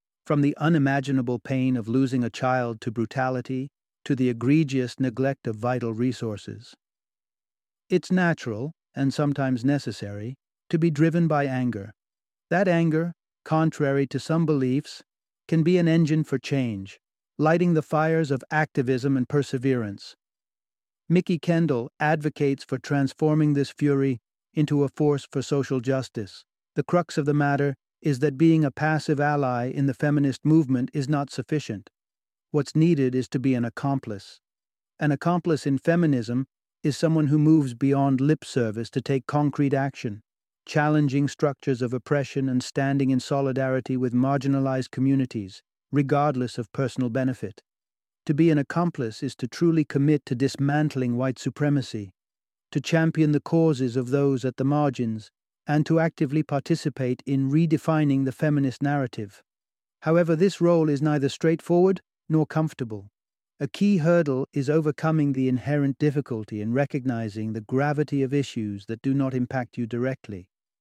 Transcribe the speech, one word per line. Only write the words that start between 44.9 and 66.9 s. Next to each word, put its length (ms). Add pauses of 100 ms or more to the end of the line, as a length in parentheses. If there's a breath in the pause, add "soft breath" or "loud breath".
regardless 640
of 160
personal 360
benefit. 520 (640)
To 80
be 160
an 80
accomplice 640
is 140
to 120
truly 380
commit 400
to 100
dismantling 800
white 240
supremacy, 720 (600)
to 100
champion 500
the 80
causes 560
of 140
those 340
at 140
the 80
margins, 680 (340)
and 200
to 140
actively 440
participate 840
in 240
redefining 760
the 80
feminist 500
narrative. 580 (600)
However, 340
this 240
role 300
is 120
neither 280
straightforward 720 (260)
nor 180
comfortable. 640 (520)
A 100
key 280
hurdle 560
is 160
overcoming 640
the 160
inherent 500
difficulty 640
in 120
recognizing 800